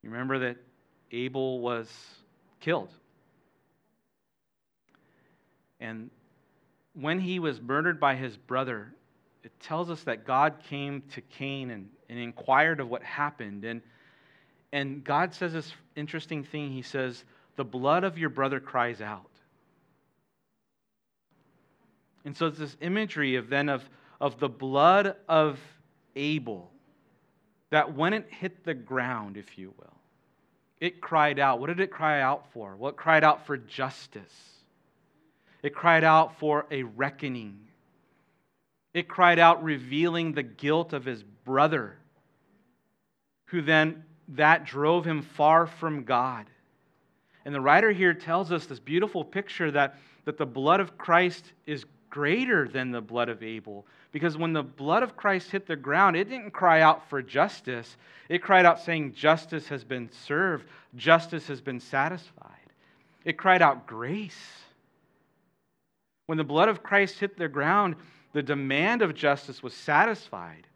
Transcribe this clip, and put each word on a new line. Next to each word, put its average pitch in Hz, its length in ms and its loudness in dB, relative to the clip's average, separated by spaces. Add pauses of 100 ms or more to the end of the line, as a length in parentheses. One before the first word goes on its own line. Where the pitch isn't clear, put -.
You 107 80 -16
remember 127 280 -4
that 123 180 -4 (540)
Abel 127 500 -6
was 117 280 -6 (680)
killed. 151 320 -6 (3000)
And 113 320 -14 (840)
when 160 260 -4
he 185 200 -4
was 139 220 -4
murdered 151 400 -2
by 139 140 4
his 127 200 -10
brother, 123 580 -6 (500)
it - 180 -20
tells 170 280 -8
us 160 140 -12
that 110 220 -8
God 143 300 2 (120)
came 143 340 -10 (120)
to 120 80 -16
Cain 135 500 -12
and, 101 180 -16 (200)
and 117 100 -12
inquired 139 600 0
of 120 80 -8
what 120 120 -8
happened. 113 640 -10
And, 117 180 -10 (920)
and 139 300 -8
God 160 300 -2
says 170 200 -8
this 160 200 -10 (220)
interesting 151 480 -10
thing. 143 280 -10
He 131 100 -10
says, 127 420 -8 (320)
"The 139 100 -6
blood 135 380 0
of 175 140 -4
your 160 120 -2
brother 135 300 -4
cries 120 420 -4
out." 104 300 -14 (3000)
And 139 100 -14
so 165 120 -2
it's 147 120 -6
this 143 220 -10
imagery 160 560 -2
of 113 120 -6
then 143 200 0
of, 135 200 -6 (300)
of 135 200 -2
the 139 100 0
blood 147 680 4 (140)
of 156 280 2 (600)
Abel 120 520 -6 (1000)
that 151 260 0
when 165 160 0
it 220 180 -6
hit - 360 -14
the 165 80 -6
ground, 120 640 -8
if - 200 -20
you 95 200 -18
will, - 200 -20 (840)
it 175 180 -6
cried 147 400 2
out. 131 220 2
What 139 60 -6
did 175 120 -6
it 190 100 -2
cry 151 300 -2
out 135 320 -2
for? 101 240 -14
Well, 123 140 -8
it 147 80 -12
cried 156 260 4
out 151 240 4
for 143 80 -4
justice. 117 800 -12 (1300)
It 147 140 -6
cried 165 280 4
out 160 360 6
for 151 320 0
a 135 120 -6
reckoning. 120 760 -8 (1300)
It 170 140 -4
cried 175 320 4
out 170 240 8
revealing 156 720 -2
the 139 100 -4
guilt 147 500 -2
of 135 120 -6
his 117 160 -8
brother, 131 760 0 (1500)
who 175 140 -4
then, 156 420 2 (260)
that 151 360 4
drove 156 400 0
him 160 160 -2
far 160 460 4
from 151 380 -8
God. 123 400 -2 (1000)
And 143 80 -10
the 139 80 -4
writer 180 300 6
here 180 220 4
tells 170 380 -4
us 165 160 -4
this 127 120 -14
beautiful 170 440 -2
picture 180 480 -6
that, 143 260 0 (280)
that 151 120 -6
the 151 80 -2
blood 135 340 2
of 180 180 -6
Christ 175 540 2 (140)
is 147 200 -10 (240)
greater 165 580 0
than 127 240 -6
the 120 100 -6
blood 117 260 -2
of 110 160 -10
Abel. 110 420 -14 (260)
Because 151 260 -2
when 165 160 -2
the 151 100 0
blood 147 400 0
of - 140 -8
Christ 190 340 -2
hit 196 160 -6
the 165 80 -4
ground, 160 400 2
it 202 140 0
didn't 233 220 -12
cry 165 300 6
out 156 280 6
for 139 120 -6
justice. 127 760 -4 (320)
It 180 120 0
cried 185 240 8
out 170 140 8
saying, 156 340 -4
"Justice 160 540 2
has 135 160 -8
been 120 280 -10
served. 160 560 -4 (280)
Justice 165 520 4
has 131 140 -10
been 123 180 -8
satisfied." - 920 -6 (540)
It 165 120 -4
cried 185 240 4
out, 135 240 4
"Grace." 147 540 -10 (1900)
When 156 140 -4
the 156 40 0
blood 156 260 4
of 202 120 -4
Christ 202 380 0
hit 196 180 -6
the 170 100 -4
ground, 160 480 0 (380)
the 147 100 -2
demand 143 600 0
of 160 100 -2
justice 139 480 -2
was 123 140 -14
satisfied. 147 880 -2 (100)